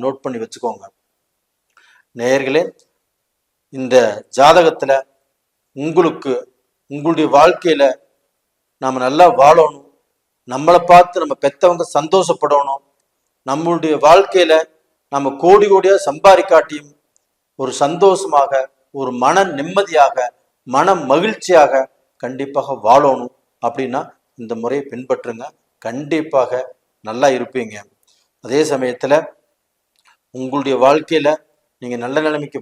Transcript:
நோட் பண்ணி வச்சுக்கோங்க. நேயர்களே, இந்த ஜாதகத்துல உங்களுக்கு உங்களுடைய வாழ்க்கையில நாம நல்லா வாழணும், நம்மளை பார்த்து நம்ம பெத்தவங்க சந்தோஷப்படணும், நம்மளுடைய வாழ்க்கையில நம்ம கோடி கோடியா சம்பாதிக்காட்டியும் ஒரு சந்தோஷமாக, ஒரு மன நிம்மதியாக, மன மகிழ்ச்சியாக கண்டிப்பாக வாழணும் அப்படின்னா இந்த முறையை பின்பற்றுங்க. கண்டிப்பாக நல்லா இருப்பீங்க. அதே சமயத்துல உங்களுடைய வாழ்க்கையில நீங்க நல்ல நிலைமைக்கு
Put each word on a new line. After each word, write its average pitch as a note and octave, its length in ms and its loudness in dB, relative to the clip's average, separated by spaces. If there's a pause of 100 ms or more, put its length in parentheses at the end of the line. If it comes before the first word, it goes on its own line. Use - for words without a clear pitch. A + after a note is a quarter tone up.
நோட் C3+ 200 -6
பண்ணி B2+ 180 -10
வச்சுக்கோங்க. - 420 -12 (1400)
நேயர்களே, C3+ 420 0 (1160)
இந்த C3 180 0 (400)
ஜாதகத்துல D#3+ 560 4 (920)
உங்களுக்கு D#3 480 -2 (600)
உங்களுடைய D3+ 320 -2 (120)
வாழ்க்கையில D#3+ 460 2 (1000)
நாம C3 240 -4
நல்லா D3+ 200 4 (140)
வாழணும், D3+ 400 4 (720)
நம்மளை D#3+ 280 2 (120)
பார்த்து F3 320 6
நம்ம C#3 200 -8
பெத்தவங்க E3+ 400 0 (120)
சந்தோஷப்படணும், D3 840 -2 (680)
நம்மளுடைய D#3+ 440 -2 (120)
வாழ்க்கையில F3 480 4 (600)
நம்ம C#3 160 -4 (120)
கோடி G3+ 300 6
கோடியா F#3+ 240 4 (120)
சம்பாதிக்காட்டியும் D3+ 840 2 (720)
ஒரு B2+ 100 -6 (100)
சந்தோஷமாக, D3 680 0 (480)
ஒரு B2+ 100 -6 (140)
மன F3 200 2 (140)
நிம்மதியாக, E3 580 0 (580)
மன E3+ 200 2 (160)
மகிழ்ச்சியாக D#3 760 2 (340)
கண்டிப்பாக C3+ 520 -8 (120)
வாழணும் B2+ 480 2 (320)
அப்படின்னா B2+ 340 -6 (400)
இந்த A2+ 120 -12 (100)
முறையை C3+ 300 -6
பின்பற்றுங்க. B2 520 -10 (420)
கண்டிப்பாக C#3 760 -4 (480)
நல்லா B2 280 0
இருப்பீங்க. A#2+ 400 -10 (680)
அதே B2+ 160 -2 (100)
சமயத்துல C3 440 -4 (1200)
உங்களுடைய C3+ 360 -6 (100)
வாழ்க்கையில D3+ 440 0 (540)
நீங்க B2 220 -10
நல்ல C3+ 120 -6 (100)
நிலைமைக்கு D3+ 360 -8